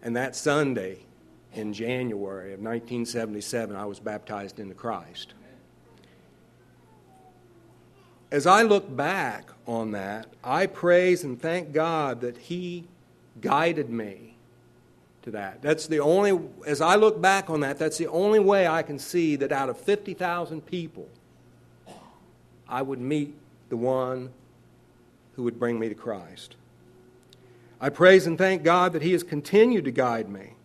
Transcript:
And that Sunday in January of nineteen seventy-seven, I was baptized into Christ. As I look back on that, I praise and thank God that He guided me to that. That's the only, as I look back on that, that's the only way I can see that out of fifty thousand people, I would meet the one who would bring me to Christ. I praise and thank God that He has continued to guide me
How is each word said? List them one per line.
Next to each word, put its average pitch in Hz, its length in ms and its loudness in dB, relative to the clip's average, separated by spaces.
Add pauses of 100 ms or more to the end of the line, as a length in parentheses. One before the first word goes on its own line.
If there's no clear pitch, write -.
And 120 140 -6
that 127 180 -4
Sunday 131 640 -2 (560)
in 107 180 -8
January 101 800 -8
of 95 60 -16
nineteen 117 460 -6
seventy-seven, 110 720 -8
I 101 80 -8
was 101 160 -12
baptized 104 580 -10
into 98 160 -14
Christ. 90 600 -12 (3000)
As 131 160 2
I 202 140 8
look 202 340 4
back 143 540 -4 (140)
on 113 280 -4
that, 101 340 -8 (160)
I 156 240 0
praise 175 560 2
and 127 180 -8
thank 165 320 -6
God 151 500 -2
that 120 140 -8
He 175 520 -10 (520)
guided 151 480 0
me 104 460 -10 (880)
to 123 80 -14
that. 101 320 -10
That's 156 240 -2
the 156 140 -2
only, 190 360 4 (300)
as 147 140 -2
I 170 160 6
look 214 240 4
back 190 280 2
on 160 120 -2
that, 139 180 -4
that's 156 180 -2
the 160 120 -4
only 202 320 4
way 196 260 4
I 160 160 0
can 143 160 -8
see 160 380 0
that 139 160 -2
out 139 160 -2
of 117 100 -6
fifty 202 340 -2
thousand 170 540 -6
people, 160 420 -10 (1600)
I 127 140 -4
would 135 180 -6
meet 143 360 -4 (320)
the 120 80 -6
one 127 540 -2 (1040)
who 123 80 -8
would 117 160 -2
bring 120 180 0
me 113 100 -2
to 107 60 -6
Christ. 95 600 -12 (1200)
I 135 100 0
praise 185 360 10
and 165 100 0
thank 185 280 2
God 175 300 4
that 156 80 -2
He 175 100 2
has 170 100 2
continued 196 640 4
to 135 80 -4
guide 117 360 0
me 98 260 -14 (100)